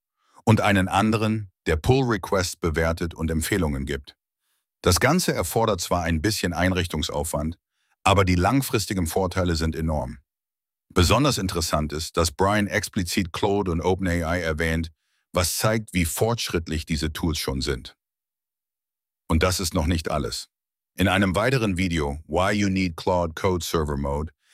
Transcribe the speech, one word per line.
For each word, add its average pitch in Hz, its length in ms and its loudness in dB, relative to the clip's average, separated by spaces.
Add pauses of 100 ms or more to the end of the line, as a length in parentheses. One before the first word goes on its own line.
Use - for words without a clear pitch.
(460)
und 110 160 4
einen 95 260 2
anderen, 107 640 0 (160)
der 80 80 2
Pull-Requests 110 800 0
bewertet 82 580 -2
und 80 160 -4
Empfehlungen 78 560 -2
gibt. 69 300 -10 (680)
Das 104 180 4
Ganze 160 340 2
erfordert 110 460 0
zwar 87 240 -2
ein 82 200 0
bisschen 98 300 0
Einrichtungsaufwand, 80 1040 -2 (460)
aber 101 220 4
die 90 100 4
langfristigen 101 680 0
Vorteile 90 500 0
sind 78 200 -2
enorm. 76 420 -4 (720)
Besonders 107 460 4
interessant 80 560 -2
ist, 78 240 -6
dass 82 140 2
Brian 104 340 2
explizit 98 680 -2
Claude 101 400 0
und 82 100 0
Open 92 260 0
A 85 280 0
I 90 60 -2
erwähnt, 82 480 -2 (420)
was 90 260 0
zeigt, 110 360 -2
wie 90 120 2
fortschrittlich 85 840 -2
diese 78 260 -2
Tools 78 240 -2
schon 67 240 -4
sind. 65 340 -6 (1300)
Und 82 160 2
das 92 160 2
ist 92 160 -4
noch 78 100 0
nicht 80 240 -2
alles. 69 400 -6 (460)
In 95 120 2
einem 95 280 2
weiteren 110 420 0
Video, 80 480 -2
Why 92 280 0
You 104 160 0
Need 92 280 0
Claude 87 380 0
Code 90 280 0
Server 73 340 -2
Mode, 71 360 -4 (200)